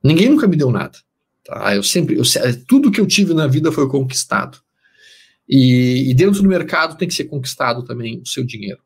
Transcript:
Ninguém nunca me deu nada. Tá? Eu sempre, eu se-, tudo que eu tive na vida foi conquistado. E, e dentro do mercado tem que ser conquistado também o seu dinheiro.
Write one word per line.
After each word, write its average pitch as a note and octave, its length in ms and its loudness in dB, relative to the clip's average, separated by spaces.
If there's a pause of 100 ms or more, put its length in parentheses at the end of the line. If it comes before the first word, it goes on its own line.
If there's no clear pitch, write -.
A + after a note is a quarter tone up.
Ninguém E3 260 4
nunca D4 180 4
me F3 100 2
deu C#3 140 0
nada. F2 280 -6 (460)
Tá? G2+ 300 -4
Eu G2+ 80 -2
sempre, - 340 -2
eu B2 80 0
se-, B2 420 -2
tudo C#4 240 4
que G#3+ 100 -2
eu G3 60 2
tive F#3 260 0
na D#3+ 140 2
vida D#3 260 0
foi C#3+ 160 0
conquistado. C3 720 -4 (920)
E, B2+ 640 2
e B2+ 40 2
dentro G3 280 4
do F#3+ 60 4
mercado E3 500 -2
tem F3 100 -4
que F3 60 -6
ser - 100 -6
conquistado B2+ 600 -6
também A2+ 360 -10
o A#2+ 60 -18
seu C3 180 -8
dinheiro. G#2 420 -12